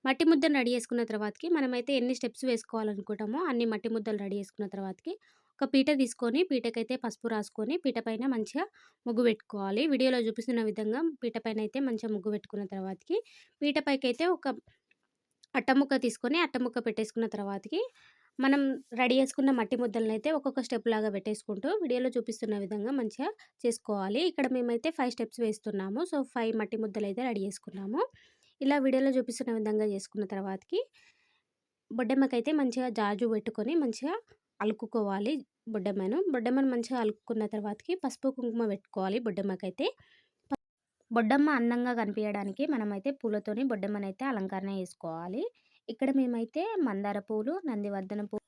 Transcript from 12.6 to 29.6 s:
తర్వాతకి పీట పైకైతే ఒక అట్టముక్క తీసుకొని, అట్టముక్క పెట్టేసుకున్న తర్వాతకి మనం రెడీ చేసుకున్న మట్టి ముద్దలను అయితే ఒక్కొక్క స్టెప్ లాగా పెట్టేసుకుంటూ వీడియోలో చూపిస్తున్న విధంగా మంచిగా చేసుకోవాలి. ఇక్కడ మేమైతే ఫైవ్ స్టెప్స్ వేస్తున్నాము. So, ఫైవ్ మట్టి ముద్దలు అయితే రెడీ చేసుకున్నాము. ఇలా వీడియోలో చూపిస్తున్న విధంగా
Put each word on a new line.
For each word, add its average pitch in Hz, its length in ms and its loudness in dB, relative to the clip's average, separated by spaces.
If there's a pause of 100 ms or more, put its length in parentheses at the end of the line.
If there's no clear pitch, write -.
తర్వాతకి 190 520 -4 (440)
పీట 285 200 2
పైకైతే 269 460 0
ఒక 339 200 0 (1080)
అట్టముక్క 269 460 4
తీసుకొని, 247 380 0
అట్టముక్క 254 440 0
పెట్టేసుకున్న 220 440 -2
తర్వాతకి 208 540 -4 (580)
మనం 277 220 6 (320)
రెడీ 247 220 4
చేసుకున్న 269 360 4
మట్టి 240 260 2
ముద్దలను 226 380 0
అయితే 220 160 -2
ఒక్కొక్క 277 320 -2
స్టెప్ 233 260 -2
లాగా 214 220 2
పెట్టేసుకుంటూ 202 680 -4
వీడియోలో 254 340 0
చూపిస్తున్న 220 460 -2
విధంగా 202 340 -4
మంచిగా 262 380 -2 (320)
చేసుకోవాలి. 214 640 0
ఇక్కడ 311 260 2
మేమైతే 240 400 0
ఫైవ్ 247 220 0
స్టెప్స్ 226 280 -6
వేస్తున్నాము. 214 640 -2
So, 311 220 0
ఫైవ్ 226 300 0
మట్టి 214 220 -2
ముద్దలు 208 280 -2
అయితే 202 160 -2
రెడీ 226 200 0
చేసుకున్నాము. 196 580 -4 (600)
ఇలా 277 180 4
వీడియోలో 262 340 4
చూపిస్తున్న 247 400 -2
విధంగా 214 340 2